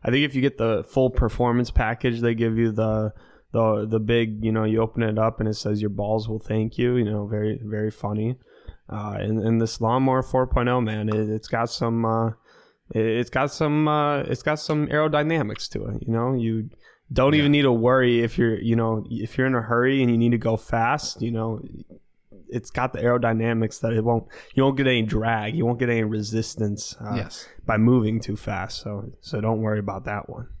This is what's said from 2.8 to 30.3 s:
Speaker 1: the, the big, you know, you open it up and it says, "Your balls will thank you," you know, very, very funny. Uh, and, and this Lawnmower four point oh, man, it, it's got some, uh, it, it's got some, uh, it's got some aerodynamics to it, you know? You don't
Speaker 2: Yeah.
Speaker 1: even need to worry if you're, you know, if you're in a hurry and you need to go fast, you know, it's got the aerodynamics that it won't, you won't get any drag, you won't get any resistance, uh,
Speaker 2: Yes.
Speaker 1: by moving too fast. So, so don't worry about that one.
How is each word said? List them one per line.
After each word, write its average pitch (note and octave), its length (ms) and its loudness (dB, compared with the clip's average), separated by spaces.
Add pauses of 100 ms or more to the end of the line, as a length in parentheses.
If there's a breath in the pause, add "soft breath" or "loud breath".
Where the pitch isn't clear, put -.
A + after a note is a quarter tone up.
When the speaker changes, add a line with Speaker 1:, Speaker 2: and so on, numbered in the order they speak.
Speaker 1:
the, A2 340 2
the A2 120 0
big, A2 440 0
you A2 80 0
know, A2 120 0
you A2 180 2
open A2+ 220 -2
it G#2+ 160 0
up A2+ 200 0
and A2 80 0
it G#2+ 60 0
says, G#2 260 -2
"Your G#2+ 120 -2
balls G#2+ 360 -2
will A2 120 -6
thank A2 380 -2
you," B2 180 2
you A#2+ 100 2
know, G#2 220 -2
very, G#2+ 360 -2
very G#2+ 280 -4
funny. G#2+ 440 -4 (540 loud breath)
Uh, G#2 300 -8
and, A2 200 0
and A2+ 220 2
this A2+ 180 -2
Lawnmower B2+ 440 2
four C3 240 0
point B2 220 0
oh, B2 120 2
man, G#2+ 260 -2
it, G#2+ 220 0
it's G#2+ 180 -6
got A#2 220 -2
some, A#2 340 -2
uh, A2+ 260 2 (680 soft breath)
it, A2 100 2
it's A#2 240 0
got C#3 220 -2
some, D3+ 360 0
uh, D3 340 0
it's - 200 -4
got D3+ 180 -2
some D3+ 280 -2
aerodynamics D3+ 840 0
to G2+ 160 -6
it, A2 160 -6
you A2+ 100 -4
know? A#2+ 220 0
You A2+ 380 -2 (400 soft breath)
don't C3 220 4
Speaker 2:
Yeah. D3+ 80 4
Speaker 1:
even C#3+ 100 4
need D3 100 6
to C3+ 100 6
worry A#2+ 500 4
if A2+ 180 -2
you're, A2+ 200 2
you A2+ 160 2
know, A2+ 340 0
if - 280 -6
you're C3 80 2
in C3 80 2
a A#2 80 2
hurry B2 400 2
and B2 80 4
you A#2 80 4
need A#2 140 4
to A#2 80 2
go A2+ 180 0
fast, A#2+ 640 -2
you A#2 100 -4
know, A2+ 300 -4 (880)
it's - 220 -8
got B2 200 -2
the - 80 -8
aerodynamics A2+ 840 0
that A#2 120 -2
it A2 100 0
won't, A#2 220 0 (300 loud breath)
you C3+ 80 4
won't C3+ 140 2
get C#3 100 2
any B2 160 4
drag, A2 520 -2
you D#3+ 80 0
won't A#2 140 0
get B2 120 0
any A2+ 140 2
resistance, G#2+ 960 -4
uh, A2 160 -6
Speaker 2:
Yes. - 320 -8 (200)
Speaker 1:
by A#2 100 2
moving A2+ 420 4
too G#2+ 160 -6
fast. G2 460 -8
So, G#2 300 -10 (100)
so - 200 -8
don't A2 200 0
worry G#2+ 180 -2
about G2 260 -8
that G#2 220 -6
one. - 200 -14 (120)